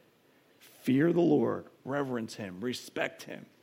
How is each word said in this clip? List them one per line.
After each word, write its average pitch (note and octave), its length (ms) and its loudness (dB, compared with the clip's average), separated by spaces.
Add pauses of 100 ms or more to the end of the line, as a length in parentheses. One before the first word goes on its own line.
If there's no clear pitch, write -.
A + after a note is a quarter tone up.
(580)
fear C#3 540 2
the E3+ 80 2
Lord, A#2 460 4 (180)
reverence B2+ 520 -4
him, F#2+ 240 -10
respect - 640 -6
him, - 220 -14 (160)